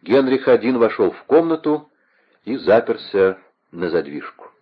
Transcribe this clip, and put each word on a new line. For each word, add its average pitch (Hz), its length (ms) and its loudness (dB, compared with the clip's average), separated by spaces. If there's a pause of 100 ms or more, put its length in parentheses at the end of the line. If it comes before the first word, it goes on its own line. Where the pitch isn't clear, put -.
Генрих 131 460 0
один 120 300 2
вошел 110 320 0
в - 140 -18
комнату 156 640 0 (540)
и 107 120 -8
заперся 98 800 0 (340)
на 85 180 -6
задвижку. 73 600 -8 (120)